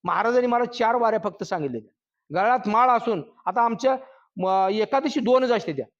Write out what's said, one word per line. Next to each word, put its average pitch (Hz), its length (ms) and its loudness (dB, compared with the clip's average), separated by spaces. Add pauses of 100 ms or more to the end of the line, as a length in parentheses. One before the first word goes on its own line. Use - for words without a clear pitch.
महाराजांनी 226 440 0
मला 240 180 0
चार 233 300 0
वाऱ्या 226 280 2
फक्त 202 200 -8
सांगितलेल्या. 147 960 -8
गळ्यात 220 280 0
माळ 233 200 4
असून 226 340 0 (220)
आता 190 160 -2
आमच्या, 233 340 0 (420)
म, 190 340 2
एकादशी 262 480 0
दोनच 247 320 2
असते 196 220 -2
त्या. 139 120 -6 (140)